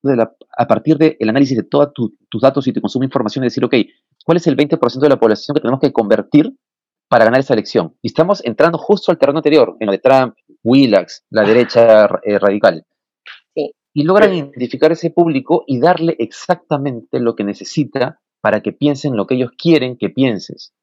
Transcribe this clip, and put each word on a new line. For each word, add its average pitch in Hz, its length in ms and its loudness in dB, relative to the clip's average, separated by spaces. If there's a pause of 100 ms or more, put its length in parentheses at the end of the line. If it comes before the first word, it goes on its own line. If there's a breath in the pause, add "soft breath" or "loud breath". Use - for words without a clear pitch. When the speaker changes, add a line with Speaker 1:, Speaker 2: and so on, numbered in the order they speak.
Speaker 1:
de 139 140 0
la, 113 180 -2 (240)
a 120 80 0
partir 147 320 0
del 156 300 0
análisis 131 300 0
de 98 60 -4
todos 143 300 -2
tu, 113 220 -6 (140)
tus 107 120 -6
datos 135 240 0
y 131 60 -2
tu - 80 -6
consumo 113 220 -6
de 135 60 -2
información, 123 340 -4
de 127 60 -2
decir, 131 180 -2
ok, 120 80 -2 (500 soft breath)
¿cuál 165 140 0
es 170 100 -2
el 139 80 0
veinte 151 220 0
por 120 120 0
ciento 131 160 -2
de 147 40 4
la 131 100 2
población 113 340 0
que 147 60 0
tenemos 127 220 -2
que 139 100 0
convertir 117 640 0 (560)
para 113 160 4
ganar 127 160 2
esa 139 120 -2
elección?". 104 480 -4
Y 117 60 -8
estamos 180 380 -2
entrando 156 320 0
justo - 340 -2
al 160 60 0
terreno 143 220 0
anterior, 147 400 2
en 110 80 -4
lo 98 40 -2
de 98 80 -2
Trump, 131 360 2 (280)
Willax, 113 680 2
la 107 120 0
derecha, 110 640 4 (160)
eh, 104 160 0
radical. 98 460 0 (680 loud breath)
Speaker 2:
Sí. 147 200 -8 (200)
Speaker 1:
Y 147 100 0
logran 190 280 4
Speaker 3:
Sí. 180 60 -4
Speaker 1:
identificar 139 560 -2
ese 165 160 -4
público 165 580 -2
y 123 140 -2
darle 165 380 0
exactamente 139 1000 -6
lo 117 160 -2
que 110 80 -8
necesita 123 760 -6 (180)
para 107 220 0
que 101 100 -6
piensen 139 460 -2
lo 98 100 -4
que 131 80 -2
ellos 123 220 -4
quieren 127 400 0
que 104 120 -4
pienses. - 600 -4 (120)